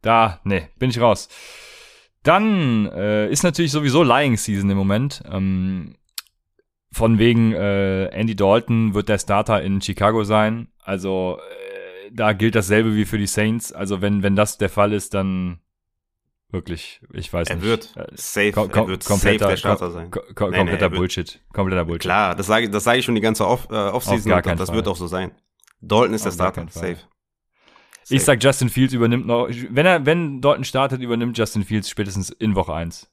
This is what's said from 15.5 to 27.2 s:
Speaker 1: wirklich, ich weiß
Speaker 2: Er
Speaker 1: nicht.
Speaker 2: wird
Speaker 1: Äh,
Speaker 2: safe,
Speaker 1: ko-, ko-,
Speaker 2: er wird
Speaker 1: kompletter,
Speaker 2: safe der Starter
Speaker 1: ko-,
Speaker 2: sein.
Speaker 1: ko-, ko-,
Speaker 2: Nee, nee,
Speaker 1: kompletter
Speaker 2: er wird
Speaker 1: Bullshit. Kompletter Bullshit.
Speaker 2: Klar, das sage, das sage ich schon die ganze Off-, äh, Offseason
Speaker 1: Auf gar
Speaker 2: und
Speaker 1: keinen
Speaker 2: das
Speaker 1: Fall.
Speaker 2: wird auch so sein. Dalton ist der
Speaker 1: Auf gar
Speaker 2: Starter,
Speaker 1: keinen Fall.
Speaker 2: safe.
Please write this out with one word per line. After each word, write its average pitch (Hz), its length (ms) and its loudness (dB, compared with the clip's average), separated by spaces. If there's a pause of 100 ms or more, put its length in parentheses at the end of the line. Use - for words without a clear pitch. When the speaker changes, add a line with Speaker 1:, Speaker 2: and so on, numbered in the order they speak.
Speaker 1:
wirklich, 87 500 -10 (140)
ich 90 180 -10
weiß 85 160 -2
Speaker 2:
Er 87 100 -4
Speaker 1:
nicht. 90 80 -6
Speaker 2:
wird 110 300 -2
Speaker 1:
Äh, - 200 -14
Speaker 2:
safe, 101 380 -2
Speaker 1:
ko-, 104 140 0
ko-, 107 120 0
Speaker 2:
er 107 80 0
wird 95 180 -6
Speaker 1:
kompletter, 104 400 2
Speaker 2:
safe 98 60 4
der 92 60 0
Starter 95 280 0
Speaker 1:
ko-, 87 80 -6
Speaker 2:
sein. 85 160 -12
Speaker 1:
ko-, 98 120 -8 (120)
ko-, - 120 -2
Speaker 2:
Nee, - 40 -2
nee, - 80 0
Speaker 1:
kompletter 87 280 2
Speaker 2:
er 85 60 2
wird 92 80 -4
Speaker 1:
Bullshit. 90 420 -4 (120)
Kompletter 92 320 0
Bullshit. 85 160 -6
Speaker 2:
Klar, 92 320 2
das 92 140 -4
sage, 110 240 0
das 104 120 -2
sage 120 140 2
ich 127 80 -2
schon 120 80 0
die 107 80 2
ganze 110 240 2
Off-, 120 240 -2
äh, 113 60 -8
Offseason 101 420 -2
Speaker 1:
Auf 101 80 -4
gar 92 120 4
Speaker 2:
und 87 80 0
Speaker 1:
keinen 87 120 -2
Speaker 2:
das 92 120 -4
Speaker 1:
Fall. 110 80 -2
Speaker 2:
wird 110 100 -2
auch 92 80 -2
so 87 100 -8
sein. 90 260 -6 (500)
Dalton 107 340 2
ist 107 100 -4
der 92 60 -2
Speaker 1:
Auf 87 80 -10
gar 90 80 2
Speaker 2:
Starter, 95 140 -4
Speaker 1:
keinen 82 80 -12
Fall. 85 260 -8
Speaker 2:
safe. - 120 -20 (1000)